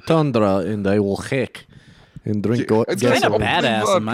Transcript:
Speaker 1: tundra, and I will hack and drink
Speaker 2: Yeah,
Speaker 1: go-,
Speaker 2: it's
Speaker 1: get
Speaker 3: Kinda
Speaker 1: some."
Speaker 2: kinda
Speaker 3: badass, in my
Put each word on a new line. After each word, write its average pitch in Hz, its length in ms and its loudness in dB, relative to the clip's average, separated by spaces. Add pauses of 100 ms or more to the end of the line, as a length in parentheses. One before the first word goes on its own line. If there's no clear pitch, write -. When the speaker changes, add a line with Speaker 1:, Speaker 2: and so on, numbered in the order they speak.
Speaker 1:
tundra, 117 520 2
and 101 280 -4
I 101 140 2
will 98 180 0
hack - 480 -6 (600)
and 104 180 -4
drink 110 200 0
Speaker 2:
Yeah, - 40 -12
Speaker 1:
go-, 110 140 4
Speaker 2:
it's 120 200 -2
Speaker 1:
get 120 120 2
Speaker 3:
Kinda - 80 2
Speaker 1:
some." - 100 0 (100)
Speaker 2:
kinda 110 60 -2
Speaker 3:
badass, 110 500 0
in 104 60 -2
my 110 100 -4